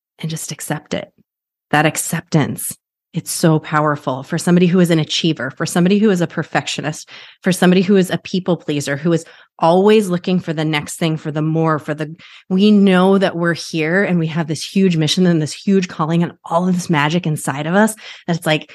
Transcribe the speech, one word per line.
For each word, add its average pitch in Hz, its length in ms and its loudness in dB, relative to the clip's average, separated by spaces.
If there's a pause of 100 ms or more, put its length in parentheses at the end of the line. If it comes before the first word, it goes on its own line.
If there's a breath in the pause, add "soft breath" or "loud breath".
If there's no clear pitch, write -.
(180)
and 160 120 -8
just 160 220 -10
accept - 420 -8
it. - 180 -8 (580)
That 151 160 4
acceptance, - 920 -4 (360)
it's - 180 -8
so 160 280 2
powerful 147 640 -2
for 165 160 -6
somebody 180 280 4
who 180 140 4
is 170 100 4
an 160 80 2
achiever, 151 520 -2
for - 160 -6
somebody 185 320 2
who 214 120 2
is 175 100 0
a 165 60 -2
perfectionist, - 840 -6 (320 loud breath)
for 185 100 2
somebody 180 300 4
who 196 140 2
is 185 140 2
a 165 80 -4
people 180 380 -4
pleaser, 143 400 -6
who 165 160 -2
is 160 120 0 (340 loud breath)
always 190 500 4
looking 175 320 -2
for 170 120 -6
the 156 120 -4
next 156 320 -4
thing, 160 200 -2
for 156 140 -8
the 151 120 -4
more, 160 360 0
for 151 160 -8
the, 156 200 -10 (340 loud breath)
we 190 220 2
know 196 480 4
that 185 180 0
we're 170 180 0
here 165 480 -2
and 180 160 0
we 160 80 -2
have 156 220 -4
this 156 160 -6
huge 190 320 0
mission 160 300 2
and 170 160 2
this 147 100 -6
huge 190 360 0
calling 170 340 0
and 165 100 -4 (120)
all 175 220 -2
of 185 80 2
this 180 160 -4
magic 156 360 2
inside 147 400 -4
of 170 80 -2
us. 214 200 2 (320 loud breath)
That 170 100 -2
it's - 100 -6
like, 156 280 -2